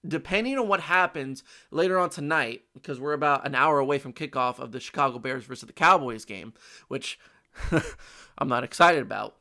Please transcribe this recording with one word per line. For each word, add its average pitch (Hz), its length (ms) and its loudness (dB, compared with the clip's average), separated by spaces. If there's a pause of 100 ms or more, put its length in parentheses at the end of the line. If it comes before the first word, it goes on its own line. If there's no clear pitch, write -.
depending 208 520 -2
on 240 100 0
what 196 140 2
happens 156 600 0 (300)
later 185 260 2
on 180 120 2
tonight, 147 640 -2
because 139 260 -10
we're 147 140 -2
about 147 340 2
an 139 80 -6
hour 143 240 6
away 139 180 2
from 135 140 -8
kickoff 127 480 -4
of 113 140 -10
the 123 80 -10
Chicago 135 380 -2
Bears 131 260 -6
versus 127 220 -14
the 110 60 -20
Cowboys 147 520 4
game, 101 280 -14 (360)
which - 280 -8 (540)
<laughs> - 640 -6
I'm 147 120 -4
not 123 160 0
excited 170 360 4
about. 107 400 -8